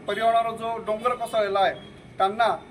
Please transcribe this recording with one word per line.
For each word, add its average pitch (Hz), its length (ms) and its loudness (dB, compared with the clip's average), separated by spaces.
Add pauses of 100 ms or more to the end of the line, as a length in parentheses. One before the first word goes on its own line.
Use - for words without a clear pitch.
परिवारावर 226 480 2
जो 226 220 -6
डोंगर 214 320 -2
कोसळलेला 220 500 0
आहे 175 140 4 (440)
त्यांना 202 380 2 (140)